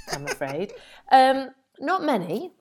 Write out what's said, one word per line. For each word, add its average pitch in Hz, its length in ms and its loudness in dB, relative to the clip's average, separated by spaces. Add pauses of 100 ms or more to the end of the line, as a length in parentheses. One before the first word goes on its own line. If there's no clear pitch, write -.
(120)
I'm 143 140 -8
afraid. 147 520 -6
<laughs> - 340 -10
Um, 262 380 6 (300)
not 359 220 -2
many. 240 580 -2